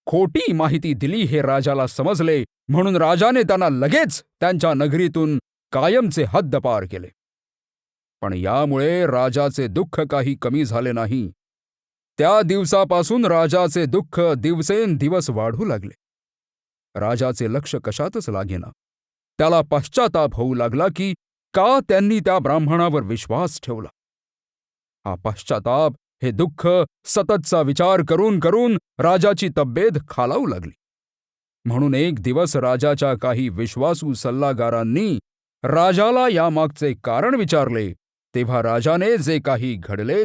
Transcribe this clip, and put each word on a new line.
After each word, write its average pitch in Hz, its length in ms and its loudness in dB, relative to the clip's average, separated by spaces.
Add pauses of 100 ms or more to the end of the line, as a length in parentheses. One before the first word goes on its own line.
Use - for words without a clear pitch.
खोटी 190 480 0
माहिती 156 400 0
दिली 139 280 -2
हे 147 200 0
राजाला 135 460 0
समजले, 160 560 0 (240)
म्हणून 180 280 2
राजाने 180 480 4
त्यांना 185 260 2
लगेच 151 540 0 (160)
त्यांच्या 170 340 2
नगरीतून 151 680 0 (320)
कायमचे 170 520 2
हद्दपार 123 680 0
केले. 90 160 -12 (1120)
पण 98 120 -4
यामुळे 139 720 0
राजाचे 131 640 0
दुःख 120 340 -4
काही 139 340 -2
कमी 139 300 -2
झाले 120 260 -4
नाही. 113 400 -4 (840)
त्या 190 240 4
दिवसापासून 190 840 2
राजाचे 170 600 2
दुःख 160 360 -2 (160)
दिवसेंदिवस 165 920 0
वाढू 113 360 -4
लागले. 104 280 -6 (1080)
राजाचे 120 540 -2
लक्ष 143 300 -6
कशातच 160 460 -6
लागेना. 95 380 -6 (680)
त्याला 160 240 4 (100)
पश्चाताप 151 600 0
होऊ 127 200 -2
लागला 123 320 0 (100)
की 190 180 -4 (400)
का 226 260 4 (100)
त्यांनी 202 300 4
त्या 185 200 2
ब्राह्मणावर 151 640 2
विश्वास 117 600 -4
ठेवला. 110 260 -10 (1160)
हा 95 100 -6
पश्चाताप, 127 800 -2 (300)
हे 127 80 0
दुःख 160 360 -2 (380)
सततचा 180 560 0
विचार 175 480 2
करून 190 300 2
करून 208 380 2 (220)
राजाची 185 580 2
तब्येत 151 420 0 (100)
खालावू 139 360 -2
लागली. 92 280 -6 (920)
म्हणून 131 300 0
एक 160 240 0
दिवस 127 360 0
राजाच्या 135 640 0
काही 127 280 -2
विश्वासू 135 640 -2
सल्लागारांनी 123 1080 -2 (440)
राजाला 190 680 2
यामागचे 156 640 0
कारण 143 420 -2
विचारले 120 580 0 (420)
तेव्हा 123 280 0
राजाने 156 540 2
जे 156 220 -2
काही 127 360 -2
घडले 107 500 -2